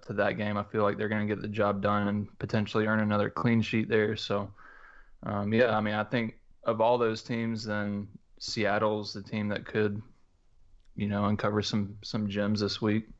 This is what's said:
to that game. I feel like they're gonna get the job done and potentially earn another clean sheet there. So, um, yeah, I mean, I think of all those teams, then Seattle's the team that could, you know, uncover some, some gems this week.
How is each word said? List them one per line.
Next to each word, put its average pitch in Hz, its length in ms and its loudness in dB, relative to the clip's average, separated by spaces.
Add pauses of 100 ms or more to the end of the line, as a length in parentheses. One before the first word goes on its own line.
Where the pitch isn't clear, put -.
to 113 60 -6
that 101 240 2
game. 104 200 -2
I 101 60 -2
feel 107 200 0
like 101 140 2
they're 107 120 -2
gonna 107 160 0
get 104 160 -2
the 104 60 -6
job 101 340 2
done 104 280 2
and 104 300 -4
potentially 107 460 0
earn 110 140 2
another 107 300 2
clean 117 320 2
sheet 110 280 0
there. 110 280 2
So, 101 340 -2 (720)
um, 104 300 -2
yeah, 113 240 4
I 107 40 0
mean, 104 140 -2
I 107 80 0
think 113 340 -4 (260)
of 113 180 0
all 120 160 6
those 110 260 0
teams, 113 420 -4
then 104 420 -2 (320)
Seattle's 107 760 0
the 104 100 -10
team 107 260 -4
that - 160 -4
could, 107 360 0 (960)
you 104 100 -2
know, 101 180 0
uncover 104 360 2
some, 101 420 -2
some 107 260 -4
gems 101 300 0
this 101 220 -2
week. 110 260 0 (120)